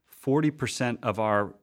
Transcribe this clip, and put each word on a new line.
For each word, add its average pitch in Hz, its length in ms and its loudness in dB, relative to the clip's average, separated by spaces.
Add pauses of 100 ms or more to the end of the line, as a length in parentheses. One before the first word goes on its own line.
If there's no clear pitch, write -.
forty 151 440 0
percent 123 520 -4
of 107 160 -2
our 104 440 0